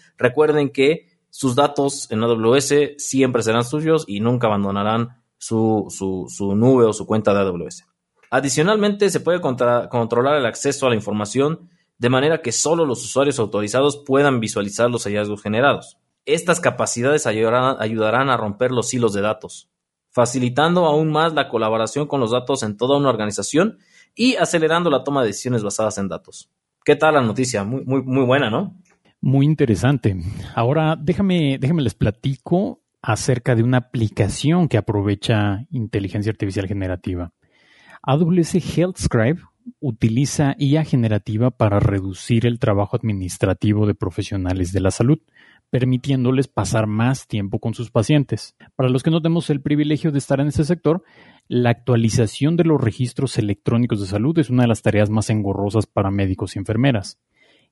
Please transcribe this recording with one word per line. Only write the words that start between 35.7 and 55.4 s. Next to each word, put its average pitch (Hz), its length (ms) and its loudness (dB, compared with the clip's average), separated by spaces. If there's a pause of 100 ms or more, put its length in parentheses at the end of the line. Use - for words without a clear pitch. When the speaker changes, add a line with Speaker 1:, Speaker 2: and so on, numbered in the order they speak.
Speaker 2:
inteligencia 104 600 -4
artificial 98 380 -4
generativa. 92 640 -6 (680)
A 135 160 2
W 175 240 4
S 160 180 -2
HealthScribe 156 800 0 (400)
utiliza 135 800 0
I 139 180 2
A 156 80 0
generativa 113 680 0
para 101 300 2
reducir 101 640 0
el 120 140 0
trabajo 104 380 0
administrativo 101 880 0
de 101 80 2
profesionales 92 800 -4
de 95 80 -2
la 95 100 2
salud, 131 300 2 (500)
permitiéndoles 127 800 0
pasar 110 380 -2
más 113 400 -2
tiempo 104 320 -6
con 113 160 -6
sus 117 160 -10
pacientes. 127 680 0 (180)
Para 131 140 0
los 127 140 0
que 165 80 0
no 160 100 0
tenemos 165 300 -2
el 147 100 -2
privilegio 147 500 0
de 143 80 0
estar 135 220 -2
en 147 80 0
ese 147 160 0
sector, 165 380 0 (440)
la 120 220 2
actualización 117 880 2
de 170 80 4
los 151 160 2
registros 120 560 -2
electrónicos 117 640 0
de 101 60 -8
salud 113 320 -2
es 151 100 2
una 123 140 2
de 120 60 4
las 110 120 2
tareas 104 300 2
más 107 180 0
engorrosas 101 560 0